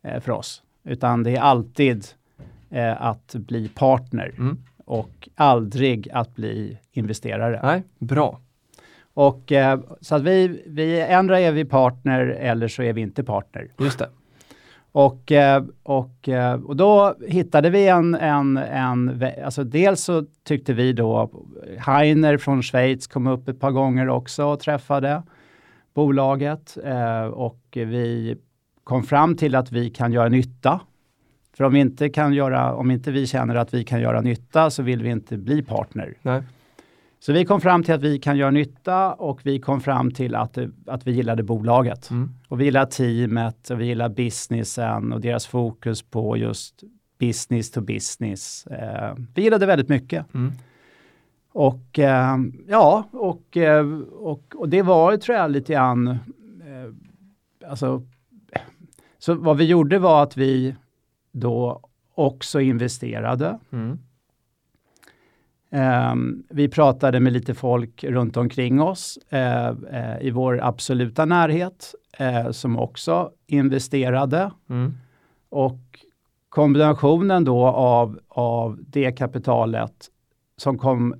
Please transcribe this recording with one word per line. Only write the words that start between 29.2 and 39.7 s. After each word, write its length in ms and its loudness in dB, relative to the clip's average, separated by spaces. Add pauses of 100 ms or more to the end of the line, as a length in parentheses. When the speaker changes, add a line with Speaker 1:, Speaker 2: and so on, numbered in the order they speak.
Speaker 1:
till 180 0
att 180 0
vi 180 -2
kan 220 -2
göra 160 4
nytta. 520 0 (760)
För 80 0
om 80 4
vi 80 6
inte 280 0
kan 260 0
göra, 400 0
om 160 0
inte 200 -2
vi 160 -2
känner 280 -2
att 200 -2
vi 100 -2
kan 160 -4
göra 200 0
nytta 500 0
så 120 -6
vill 200 -2
vi 80 -4
inte 260 -6
bli 260 -2
partner. 600 -8
Speaker 2:
Nej. 200 -2 (760)
Speaker 1:
Så 140 -2
vi 120 4
kom 160 2
fram 220 4
till 120 2
att 80 -2
vi 160 0
kan 180 0
göra 140 2
nytta 640 0
och 280 -8
vi 160 -2
kom 220 -2